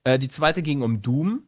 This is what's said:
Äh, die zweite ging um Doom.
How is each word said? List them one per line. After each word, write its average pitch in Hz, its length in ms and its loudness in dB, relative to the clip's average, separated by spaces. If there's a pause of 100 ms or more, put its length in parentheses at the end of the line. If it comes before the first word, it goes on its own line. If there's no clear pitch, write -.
Äh, 131 160 4
die 135 100 -6
zweite 156 320 0
ging 147 200 -2
um 113 200 0
Doom. 156 460 0